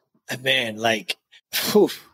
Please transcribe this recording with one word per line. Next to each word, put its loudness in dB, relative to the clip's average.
Man, -2
like, -2
whew, 6